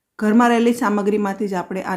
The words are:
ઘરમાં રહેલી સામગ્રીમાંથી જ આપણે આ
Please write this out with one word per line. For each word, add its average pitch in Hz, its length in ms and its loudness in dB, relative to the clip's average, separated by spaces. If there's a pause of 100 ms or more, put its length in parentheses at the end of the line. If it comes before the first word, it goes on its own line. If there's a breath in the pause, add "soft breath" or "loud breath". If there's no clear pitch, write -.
(180)
ઘરમાં 226 340 4
રહેલી 233 280 2
સામગ્રીમાંથી 208 720 -2
જ 190 80 -4
આપણે 185 220 -8 (100)
આ 185 40 -4